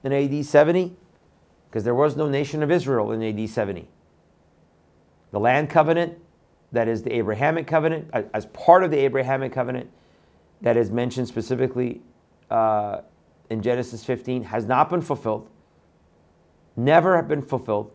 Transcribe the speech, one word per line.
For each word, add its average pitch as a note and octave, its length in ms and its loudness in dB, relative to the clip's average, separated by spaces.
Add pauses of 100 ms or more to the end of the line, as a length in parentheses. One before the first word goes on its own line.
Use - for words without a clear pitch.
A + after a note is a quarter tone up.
in C3+ 80 -4
A C#3 160 0
D C#3+ 160 -4
seventy, E3+ 540 4 (720)
'cause A2 140 -6
there A#2+ 120 0
was C#3 220 2
no D3+ 100 -2
nation C#3+ 360 -2
of D3 80 0
Israel B2+ 400 0
in A2+ 100 -4
A A2 100 -2
D G#2+ 160 -4
seventy. G2 400 -6 (1400)
The G#2 80 -4
land C3 300 2
covenant, E3 480 2 (540)
that A#2 160 0
is A2 160 -2
the A2+ 100 -4
Abrahamic A#2+ 540 0
covenant, D#3 440 0
a-, G#2+ 220 -4
as G#2+ 140 -6
part F3+ 360 6
of E3+ 80 0
the D3+ 60 2
Abrahamic C3+ 560 0
covenant, B2+ 360 -4 (720)
that A#2 140 2
is A2+ 140 2
mentioned B2 380 -4
specifically, B2 760 -4 (480)
uh, G#2+ 520 0 (480)
in A2 120 -6
Genesis A#2+ 420 -2
fifteen, B2+ 420 -4
has G#2+ 200 -6
not B2+ 240 2
been F3 120 -2
fulfilled, A2 460 -6 (1300)
never E3 400 4
have D#3+ 120 0
been C#3+ 160 -2
fulfilled, G#2+ 520 -4